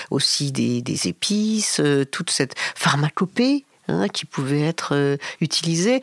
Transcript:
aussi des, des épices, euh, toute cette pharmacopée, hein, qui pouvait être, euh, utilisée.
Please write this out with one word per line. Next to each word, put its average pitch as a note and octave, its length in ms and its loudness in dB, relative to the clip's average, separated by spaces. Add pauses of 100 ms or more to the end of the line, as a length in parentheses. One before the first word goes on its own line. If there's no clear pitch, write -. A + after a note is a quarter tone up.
(120)
aussi C#3 420 0
des, A#2+ 280 0
des C#3 280 -4
épices, G#3 720 0
euh, C#3+ 240 4
toute - 240 -6
cette - 240 0 (200)
pharmacopée, F#3 920 2 (220)
hein, F#3+ 200 0
qui - 180 -6
pouvait C#3+ 360 -2
être, D#3 340 -2
euh, C#3+ 220 2 (240)
utilisée. F3 600 2